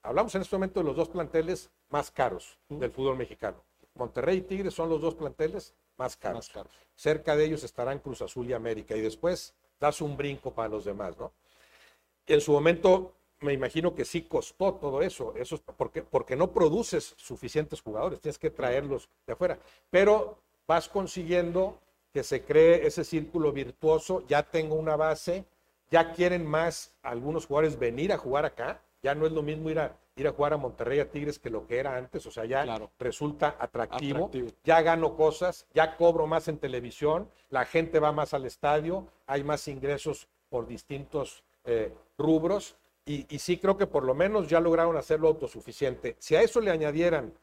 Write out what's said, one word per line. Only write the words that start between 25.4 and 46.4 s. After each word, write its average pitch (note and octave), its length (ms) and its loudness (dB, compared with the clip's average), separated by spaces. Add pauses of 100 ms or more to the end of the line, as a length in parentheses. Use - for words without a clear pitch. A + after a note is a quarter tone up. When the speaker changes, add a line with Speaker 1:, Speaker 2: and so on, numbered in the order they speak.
Speaker 1:
ya E3 260 4
quieren F3 300 2
más D#3+ 560 -2
algunos C3+ 460 -6
jugadores D3 320 2
venir B2+ 340 0
a E3 60 -2
jugar C#3 260 -2
acá, C#3 380 -6 (220)
ya C#3 100 0
no D3+ 100 -2
es D#3+ 60 2
lo D#3+ 100 -2
mismo D#3 300 -4
ir D#3+ 80 -2
a, D3 180 -4 (200)
ir C3+ 100 -2
a C#3 60 0
jugar D3 200 2
a D3+ 40 0
Monterrey, C3+ 420 -2
a C#3 140 0
Tigres, D3 260 -6
que - 100 -10
lo A2 200 -6
que A#2+ 100 -2
era C3+ 180 -4
antes, B2+ 300 -10
o G#2+ 60 -18
sea, A2+ 120 -8
ya C3 200 0
Speaker 2:
Claro. A2 340 -8
Speaker 1:
resulta D3 600 -2
atractivo, B2+ 560 -4 (100)
Speaker 2:
Atractivo. B2 220 -6 (160)
Speaker 1:
ya D#3+ 180 6
gano E3 320 2
cosas, D#3 580 0
ya D#3+ 240 4
cobro E3 300 4
más D#3+ 220 0
en D#3 100 -4
televisión, C#3+ 720 -2 (200)
la B2+ 140 2
gente E3 360 0
va D3+ 100 4
más D3 240 -2
al C3+ 120 -2
estadio, D#3 600 -2 (220)
hay C#3 160 -2
más D3 240 -4
ingresos C#3 580 -4 (220)
por A#2+ 180 -4
distintos, C3+ 800 -8 (220)
eh, A2+ 280 0 (240)
rubros, D#3+ 560 2 (320)
y, C#3+ 260 -8
y C#3+ 60 -10
sí F3 200 -2
creo G3 180 2
que G3 100 0
por C#3+ 160 0
lo C3 140 2
menos F#3+ 320 2
ya E3 100 4
lograron E3 380 4
hacerlo D#3 320 2
autosuficiente. B2+ 880 -4
Si - 160 0
a F3+ 80 8